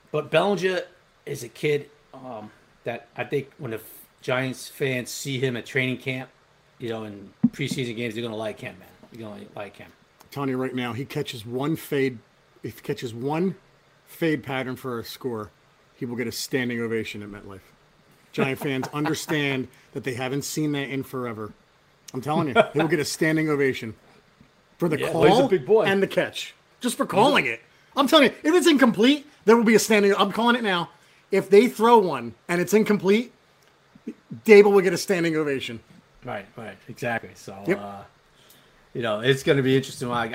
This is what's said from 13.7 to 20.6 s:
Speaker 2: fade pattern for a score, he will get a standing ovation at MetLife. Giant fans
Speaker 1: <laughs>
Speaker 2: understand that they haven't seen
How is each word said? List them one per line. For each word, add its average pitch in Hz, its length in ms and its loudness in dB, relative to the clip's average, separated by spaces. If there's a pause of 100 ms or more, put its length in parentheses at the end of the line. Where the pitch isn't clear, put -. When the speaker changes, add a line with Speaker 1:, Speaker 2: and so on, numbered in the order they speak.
Speaker 2:
fade 156 360 -4
pattern 131 340 -6
for 123 220 -8
a 110 60 -10
score, 110 460 -10 (440)
he 135 120 -10
will 120 100 -8
get 117 100 -4
a 110 60 -6
standing 123 480 -4
ovation 113 420 -4
at 104 60 -14
MetLife. 98 320 -16 (720)
Giant 135 280 -2
fans 131 280 -4
Speaker 1:
<laughs> - 60 -14
Speaker 2:
understand 147 760 -2 (240)
that 135 120 -10
they 131 100 -6
haven't 131 280 -4
seen 151 300 -4